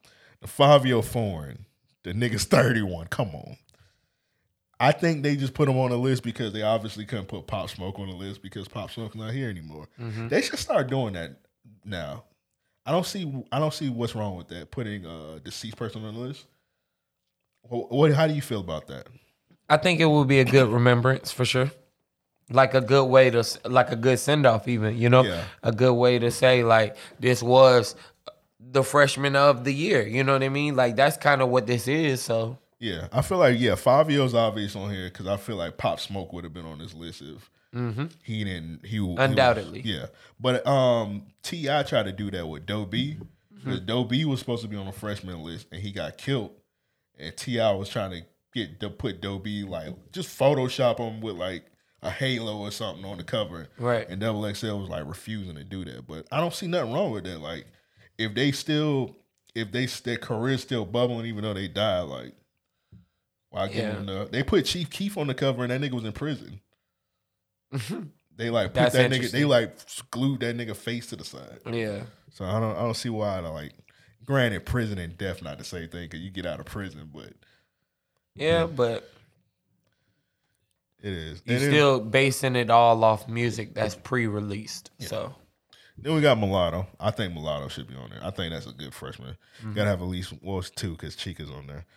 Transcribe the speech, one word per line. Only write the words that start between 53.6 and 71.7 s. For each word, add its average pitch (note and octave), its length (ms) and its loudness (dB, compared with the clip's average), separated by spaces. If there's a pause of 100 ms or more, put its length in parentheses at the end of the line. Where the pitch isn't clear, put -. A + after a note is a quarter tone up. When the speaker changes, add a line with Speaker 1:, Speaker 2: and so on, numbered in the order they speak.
Speaker 2:
Right. A#2+ 320 -2
Speaker 1:
And F#2+ 120 -8
Double G#2+ 260 -2
X G2+ 160 -8
L G#2+ 160 -4
was, F#2 100 -10
like, E2 160 -8
refusing F#2 500 -12
to C#2+ 80 -14
do F#2 220 -10
that. B1 220 -14
But D#2 240 -14
I C3+ 80 -4
don't E3+ 140 -2
see - 120 -10
nothing E3 280 -2
wrong D#3 180 -2
with G2 140 -6
that. E2+ 140 -10
Like, D2+ 280 -12 (500)
if G#2+ 160 -4
they C3+ 180 2
still, D3+ 640 -2 (380)
if A2 180 -6
they, A#2+ 120 -2
s-, B2 160 -4
their A#2+ 180 -6
career's B2 460 -2
still A2+ 220 -4
bubbling, A#2 420 -2
even G#2 160 -8
though G#2+ 100 -4
they G2 140 -6
died, F#2 400 0
like, B1+ 260 -12 (1200)
why F#2+ 160 -4
give G2+ 100 -8
Speaker 2:
Yeah. G#2+ 160 -2
Speaker 1:
them G#2+ 140 -8
the, G2 240 -8
they B2+ 100 0
put - 240 2
Chief F3 240 -4
Keef G3+ 280 -6
on D3 100 -2
the C3 80 -4
cover C3 280 -2
and B2 80 -4
that C3 100 -4
nigga C3+ 120 -4
was A2+ 120 -6
in G#2+ 80 -8
prison. C#3 480 -8 (1120)
Speaker 2:
Mm-hmm. C#3 280 -8 (340)
Speaker 1:
They, A#2 140 -4
like, A2+ 200 2
put - 60 -8
Speaker 2:
That's B2 200 4
Speaker 1:
that B2+ 120 6
nigga, - 20 0
they, C3 80 2
Speaker 2:
interesting. B2+ 300 0
Speaker 1:
like, A#2+ 280 4
s-, - 260 -16 (100)
glued C3 300 0
that A#2+ 140 -2
nigga A2 200 -8
face A#2 320 -6
to A#2 100 -12
the - 80 -14
side. C2 340 -18 (120)